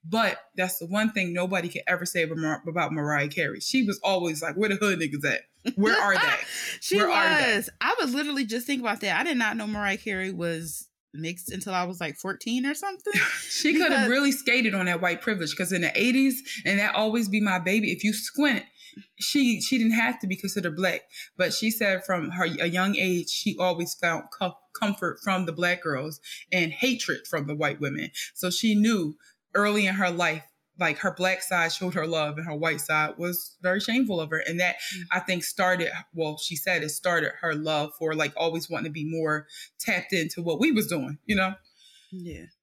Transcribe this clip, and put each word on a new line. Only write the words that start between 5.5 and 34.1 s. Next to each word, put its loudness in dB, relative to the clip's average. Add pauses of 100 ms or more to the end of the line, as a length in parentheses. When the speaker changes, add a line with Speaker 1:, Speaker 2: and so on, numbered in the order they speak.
Speaker 1:
Where 4
are 4
they? 4
Speaker 2:
<laughs> -2
She -2
Speaker 1:
Where 4
are 4
they?" 4
Speaker 2:
was. -2 (120)
I 2
was 0
literally 0
just -4
thinking -2
about 0
that. 2
I 0
did 0
not 0
know -4
Mariah -2
Carey -4
was -6 (260)
mixed -8
until -6
I 2
was, -6
like, -4
fourteen -4
or -2
something. -6
Speaker 1:
<laughs> 2 (300)
She 0
could 4
have 4
Speaker 2:
Because 2
Speaker 1:
really 4
skated 2
on 0
that 0
white 0
privilege, -2
'cause -2
in 0
the 2 (100)
eighties, 2
and 4
that 2
always 2
be 2
my 2
baby, 2
if -4
you 4
squint, 0 (560)
she, 4
she 0
didn't 4
have 2
to -4
be 0
considered -4
Black. 0 (360)
But 2
she 0
said 0
from -2
her, 0
a -2
young 2
age, 0
she -2
always 0
found 0 (140)
co-, -2 (220)
comfort -2
from 0
the -4
Black 0
girls -4 (320)
and 2
hatred -2
from -2
the -4
white -2
women. -4 (240)
So -4
she 2
knew 4 (380)
early 2
in 2
her 2
life, 0 (360)
like, 2
her 0
Black 0
side 2
showed -4
her 0
love 0
and -8
her -6
white 0
side 0
was -6
very 2
shameful 2